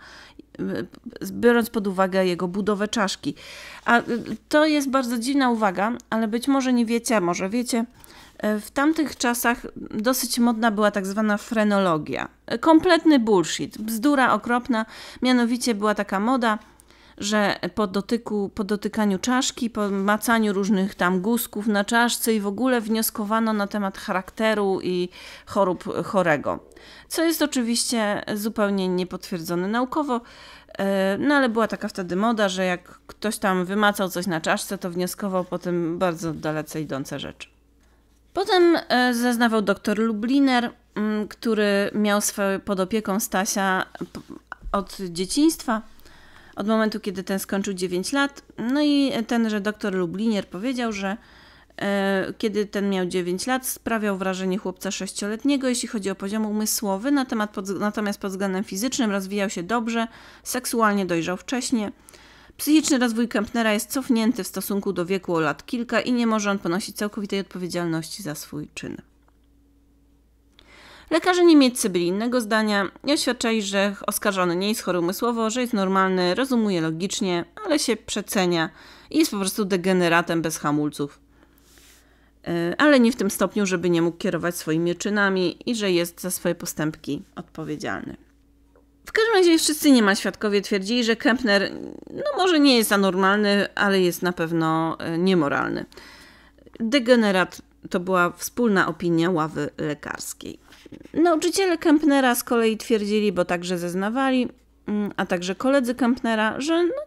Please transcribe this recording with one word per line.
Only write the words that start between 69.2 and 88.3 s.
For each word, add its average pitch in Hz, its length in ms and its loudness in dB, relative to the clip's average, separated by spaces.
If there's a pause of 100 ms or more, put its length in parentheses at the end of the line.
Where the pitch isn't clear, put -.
Lekarze 349 340 4
niemieccy 262 440 8
byli 175 180 0
innego 233 340 0
zdania 214 500 0 (120)
i 277 100 0
oświadczali, 240 480 0
że 196 340 0 (120)
oskarżony 190 480 0
nie 196 140 0
jest 220 120 -2
chory 180 180 -2
umysłowo, 220 500 -2
że 240 120 -2
jest 240 120 -2
normalny, 190 600 2
rozumuje 226 460 0
logicznie, 170 640 -2 (200)
ale 311 140 0
się 220 180 0
przecenia 180 720 -2 (420)
i - 60 0
jest - 140 2
po 208 60 -6
prostu 190 280 -2
degeneratem 175 760 2
bez 156 160 -4
hamulców. 147 640 -4 (1300)
E, 170 300 -2
ale 285 220 6
nie 233 120 6
w - 40 -8
tym 196 160 -2
stopniu, 202 340 0
żeby 180 240 0
nie 170 120 4
mógł 165 160 0
kierować 170 400 -2
swoimi 170 380 0
czynami 190 720 0
i 240 100 -2
że 208 160 0
jest 175 300 0
za 180 100 -6
swoje 175 240 -2
postępki 156 640 -6 (140)
odpowiedzialny. 147 800 -10 (880)